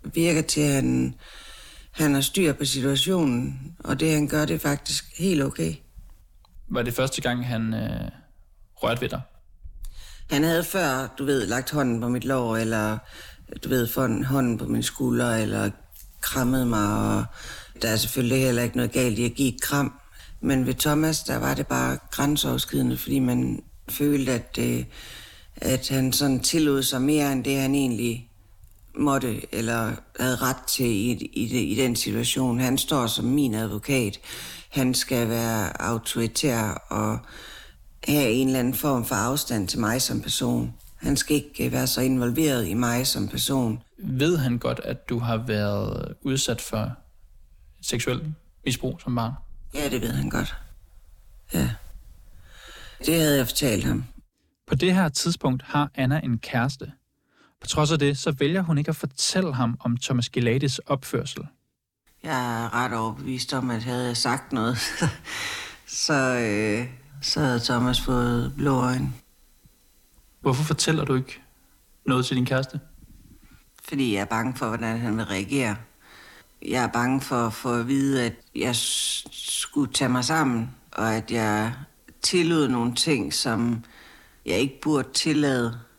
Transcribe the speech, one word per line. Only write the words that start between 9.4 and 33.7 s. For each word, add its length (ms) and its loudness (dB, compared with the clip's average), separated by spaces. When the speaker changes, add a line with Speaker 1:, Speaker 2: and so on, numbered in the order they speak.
Speaker 1:
Han 140 2
havde 200 2
før, 440 0
du 80 -4
ved, 220 2
lagt 240 -2
hånden 300 2
på 80 0
mit 140 0
lår, 340 2
eller, 400 0
du 60 -8
ved, 180 4
fået 380 0
hånden 320 2
på 80 -4
min 180 0
skulder, 520 0
eller 340 0
krammet 460 2
mig, 500 2
og 80 0
der 80 0
er 60 2
selvfølgelig 440 2
heller 240 4
ikke 120 -2
noget 160 0
galt 280 2
i 60 2
at 80 0
give 220 2
et 60 -8
kram. 320 0
Men 200 4
ved 80 0
Thomas, 500 2
der 140 -2
var 160 0
det 140 -2
bare 300 0
grænseoverskridende, 840 0
fordi 220 0
man 440 2
følte, 420 2
at, 280 -2
øh, 240 0
at 320 0
han 260 2
sådan 260 2
tillod 440 4
sig 180 0
mere, 320 4
end 100 0
det 140 0
han 180 2
egentlig 540 0
måtte, 600 0
eller 360 0
havde 160 2
ret 320 -2
til 180 0
i, 260 2
i, 260 0
i 160 0
den 200 2
situation. 640 0
Han 180 2
står 300 0
som 180 -2
min 280 2
advokat. 680 -2